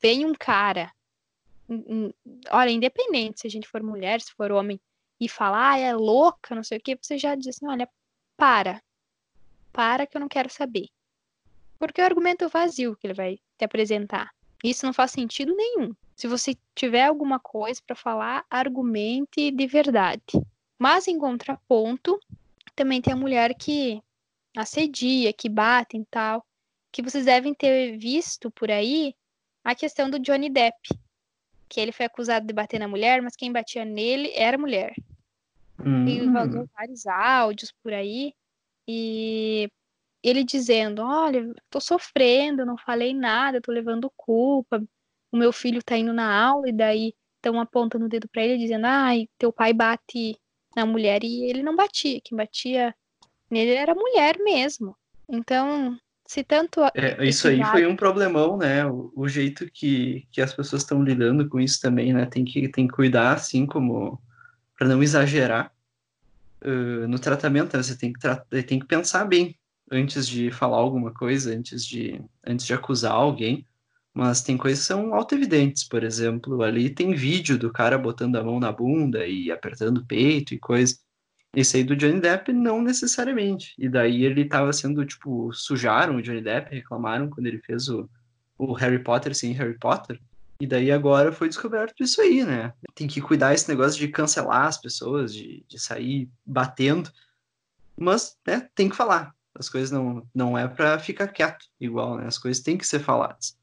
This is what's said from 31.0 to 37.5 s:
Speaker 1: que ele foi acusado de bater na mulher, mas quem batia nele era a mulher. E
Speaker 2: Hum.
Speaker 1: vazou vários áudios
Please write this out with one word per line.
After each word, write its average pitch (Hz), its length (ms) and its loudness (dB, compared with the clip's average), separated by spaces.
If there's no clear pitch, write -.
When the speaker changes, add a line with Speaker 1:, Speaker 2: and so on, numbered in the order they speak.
Speaker 1:
que - 120 -8
ele 214 100 -4
foi 233 160 -4
acusado 233 400 -2
de 214 80 -8
bater 214 240 -4
na 214 80 -6
mulher, 226 340 2
mas 247 140 -8
quem 247 160 -8
batia 233 340 -6
nele 233 480 -4
era 233 240 2
a 269 40 -2
mulher. 226 340 -4
E 127 140 0
Speaker 2:
Hum. 254 120 2
Speaker 1:
vazou 233 360 0
vários 233 260 -12
áudios 214 680 0